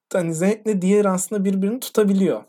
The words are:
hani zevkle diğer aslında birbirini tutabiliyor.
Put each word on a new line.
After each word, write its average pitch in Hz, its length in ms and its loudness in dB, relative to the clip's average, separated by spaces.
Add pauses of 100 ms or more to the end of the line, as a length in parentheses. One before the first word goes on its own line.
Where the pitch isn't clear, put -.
(120)
hani 165 220 -2
zevkle 208 480 -2
diğer 202 220 4
aslında 190 400 -2
birbirini 196 360 -2
tutabiliyor. 196 680 0